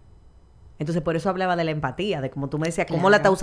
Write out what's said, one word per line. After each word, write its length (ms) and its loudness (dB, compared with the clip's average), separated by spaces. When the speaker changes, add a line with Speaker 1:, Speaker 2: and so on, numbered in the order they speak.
Speaker 1:
Entonces, 240 -2
por 120 0
eso 140 0
hablaba 260 0
de 80 0
la 80 -2
empatía, 500 -4
de 100 -4
como 180 -6
tú 80 -6
me 100 -2
decías, 220 -2
¿cómo 220 2
la 80 8
Speaker 2:
Claro. 140 4
Speaker 1:
estás 100 -